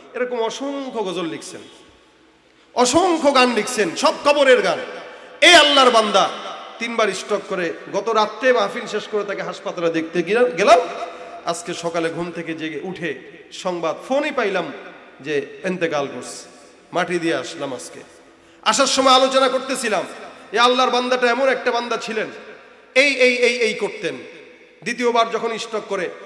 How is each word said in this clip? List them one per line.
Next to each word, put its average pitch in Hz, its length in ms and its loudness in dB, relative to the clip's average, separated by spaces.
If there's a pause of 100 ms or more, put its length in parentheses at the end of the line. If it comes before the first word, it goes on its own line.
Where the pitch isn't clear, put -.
(140)
এরকম 247 260 -4
অসংখ্য 262 640 -6
গজল 180 220 -6
লিখছেন, 135 340 -12 (1120)
অসংখ্য 285 600 4
গান 247 180 6
লিখছেন, 208 440 -2
সব 302 180 2 (100)
কবরের 269 380 6
গান। 175 160 0 (600)
এই 339 140 10
আল্লাহর 285 360 8
বান্দা 202 380 4 (500)
তিনবার 226 340 0
স্ট্রোক 185 360 -4
করে, 180 240 -4 (200)
গত 202 160 -2
রাত্রে 247 440 2
মাহফিল 196 340 0
শেষ 208 220 -6
করে 208 160 -4
তাকে 190 180 -6
হাসপাতালে 170 480 -4
দেখতে 160 320 -2
গিয়ে-, 233 280 2
গেলাম। 247 280 6 (680)
আজকে 170 280 -6
সকালে 165 360 -4
ঘুম 170 200 -6
থেকে 165 240 -8
জেগে 156 280 -8
উঠে - 560 -10 (140)
সংবাদ, 170 440 -4 (120)
ফোনই 294 220 0
পাইলাম 190 420 -2 (480)
যে 143 440 -4
এন্তেকাল 165 420 -2
করছে। 127 420 -14 (440)
মাটি 175 260 -2
দিয়ে 165 160 0
আসলাম 131 400 -8
আজকে। - 260 -14 (640)
আসার 220 240 2
সময় 262 260 4
আলোচনা 262 360 6
করতেছিলাম, 247 560 -2 (480)
এই 202 60 0
আল্লাহর 254 320 4
বান্দাটা 247 400 2
এমন 262 180 2
একটা 247 220 0
বান্দা 233 260 -2
ছিলেন, 214 300 -6 (680)
এই, 277 200 4
এই, 254 200 4
এই, 240 240 2
এই 220 160 0
করতেন। 180 420 -6 (640)
দ্বিতীয়বার 233 480 0
যখন 220 280 -4
স্ট্রোক - 300 -8
করে 185 200 -4 (180)